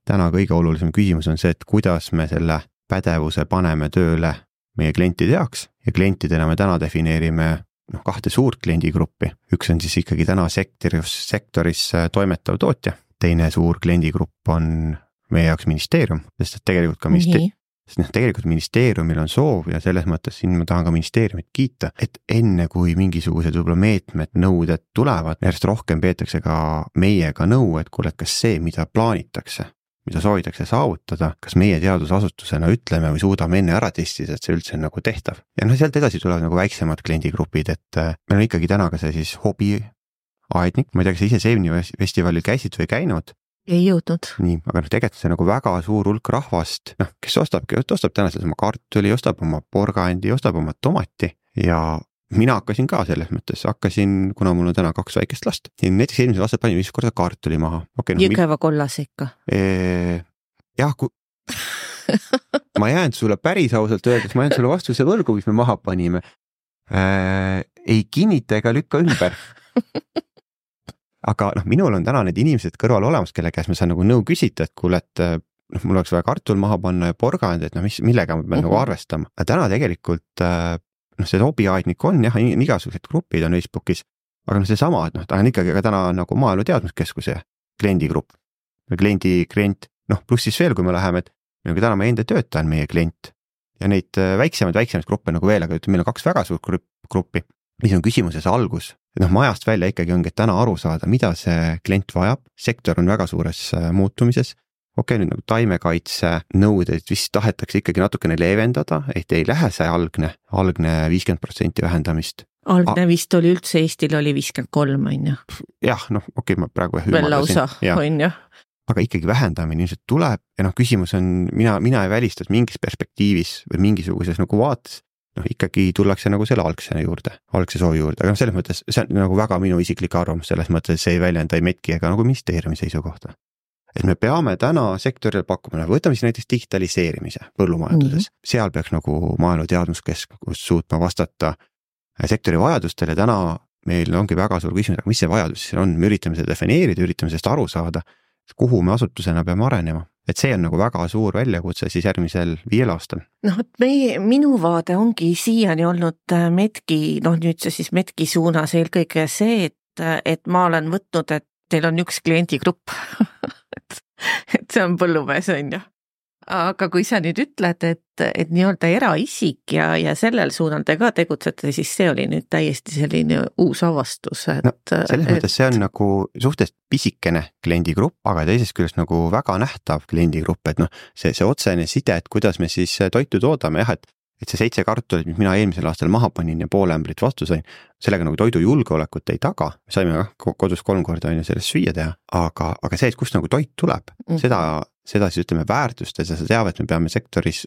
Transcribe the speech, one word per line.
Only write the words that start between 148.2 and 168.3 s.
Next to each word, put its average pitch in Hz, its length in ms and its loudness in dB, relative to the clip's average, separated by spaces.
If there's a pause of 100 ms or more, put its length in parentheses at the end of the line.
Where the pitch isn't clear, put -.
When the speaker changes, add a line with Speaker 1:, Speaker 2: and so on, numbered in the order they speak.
Speaker 1:
kuhu 123 260 2
me 92 120 4
asutusena 87 500 -2
peame 90 220 0
arenema. 87 360 -2 (200)
Et - 140 -4
see 135 180 0
on 92 100 0
nagu 82 140 0
väga 90 300 0
suur 107 280 0
väljakutse 90 520 -2
siis 85 160 -2
järgmisel 85 500 0 (160)
viiel 117 200 2
aastal. 82 300 -6 (220)
Speaker 2:
Noh, 202 160 0
et 233 100 -6 (100)
meie, 254 400 2
minu 262 380 4
vaade 170 400 0
ongi 196 380 2
siiani 190 500 2
olnud, 170 320 0 (160)
äh, 170 180 4
metki, 160 720 0
noh, 170 140 2
nüüd 165 240 -2
see - 100 -4
siis - 220 -8
metki 175 340 -2
suunas 160 480 0
eelkõige 165 540 0
see, 214 380 0
et, - 340 -14
äh, 165 220 -2
et - 240 -4
ma 180 200 2
olen 165 240 0
võtnud, 175 400 -4
et - 140 -2 (220)
teil 160 200 0
on 165 140 0
üks - 240 -6
kliendigrupp. 165 640 0 (400)
<laughs> - 0 - (460)
<laughs> - 20 -14
Et, - 240 -18 (520)
et - 180 -4
see 220 120 0
on 180 140 0
põllumees, 156 540 0
on 143 220 -4
ju. 190 80 -8 (640)
Aga 185 500 -4
kui 175 100 2
sa 214 220 0
nüüd 165 160 -2
ütled, 180 480 -2
et, - 320 -6
et - 320 -2